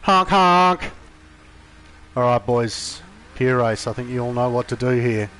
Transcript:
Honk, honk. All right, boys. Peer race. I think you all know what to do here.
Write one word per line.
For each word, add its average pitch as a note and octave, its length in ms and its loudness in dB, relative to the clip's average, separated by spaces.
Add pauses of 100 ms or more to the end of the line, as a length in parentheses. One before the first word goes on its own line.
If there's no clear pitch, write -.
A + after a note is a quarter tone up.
Honk, F#3 260 2
honk. F3+ 600 4 (1300)
All B2+ 60 -2
right, B2 220 0
boys. A#2+ 580 -4 (320)
Peer B2+ 260 0
race. A2+ 260 -2
I A#2 60 -6
think B2 160 -8
you B2 120 -4
all A#2+ 120 -4
know B2 160 0
what B2 200 -2
to B2+ 80 -6
do B2+ 120 -4
here. A#2+ 520 0